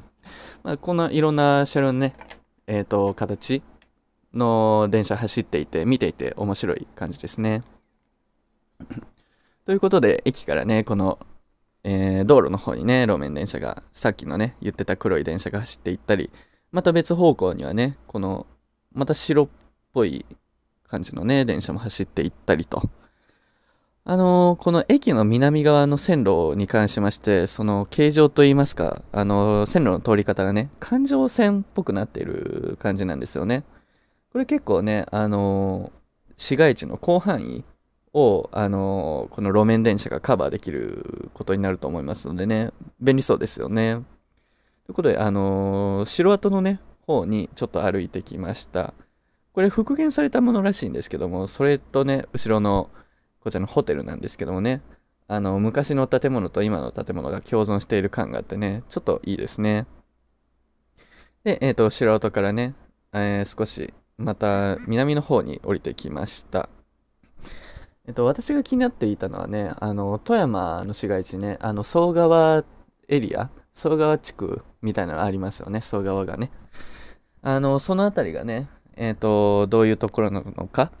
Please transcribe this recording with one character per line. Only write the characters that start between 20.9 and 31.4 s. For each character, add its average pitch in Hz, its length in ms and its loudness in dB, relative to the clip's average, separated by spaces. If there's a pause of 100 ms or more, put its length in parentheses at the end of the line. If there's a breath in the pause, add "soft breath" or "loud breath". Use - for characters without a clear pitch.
じ - 140 -8
の - 80 -6
ね、 135 200 2
電 98 160 -2
車 - 120 -4
も - 80 -8
走 101 240 -4
っ - 20 -10
て - 160 -4
い - 60 -2
っ - 40 -12 (140)
た 95 80 4
り 82 100 0
と。 - 160 -8 (1200 soft breath)
あ 185 120 -2
の 180 380 6
ー、 - 80 -10
こ 175 80 2
の 170 180 2
駅 277 240 4
の 110 120 4
南 139 400 4
側 147 240 6
の 143 80 2
線 151 280 2
路 85 320 2
に 101 120 0
関 107 200 4
し 107 120 0
ま 101 100 2
し - 80 0
て、 95 300 2
そ - 160 0
の 101 260 0
形 151 220 4
状 151 160 8
と 143 160 6
い 139 60 8
い 139 40 6
ま 139 120 4
す - 100 -2
か、 - 340 -4
あ 101 140 0
の 101 400 2
ー、 - 20 0
線 170 160 2
路 110 80 4
の 90 100 0
通 113 140 2
り 101 100 2
方 98 200 0
が 98 80 0
ね、 113 260 -2
環 262 260 0
状 269 220 2
線 208 360 2